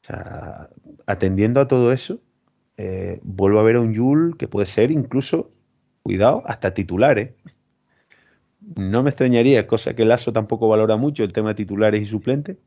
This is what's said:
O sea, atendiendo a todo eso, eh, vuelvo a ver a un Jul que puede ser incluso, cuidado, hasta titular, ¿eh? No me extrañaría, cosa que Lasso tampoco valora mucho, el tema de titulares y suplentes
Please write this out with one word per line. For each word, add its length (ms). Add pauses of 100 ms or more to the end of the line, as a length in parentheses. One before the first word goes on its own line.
O 40
sea, 640 (380)
atendiendo 540
a 80
todo 240
eso, 280 (560)
eh, 460
vuelvo 380
a 20
ver 140
a 40
un 160
Jul 420
que 100
puede 180
ser 240
incluso, 600 (520)
cuidado, 440
hasta 280
titular, 440
¿eh? 160 (1400)
No 260
me 80
extrañaría, 560
cosa 280
que 100
Lasso 280
tampoco 360
valora 280
mucho, 280
el 80
tema 180
de 40
titulares 480
y 40
suplentes 600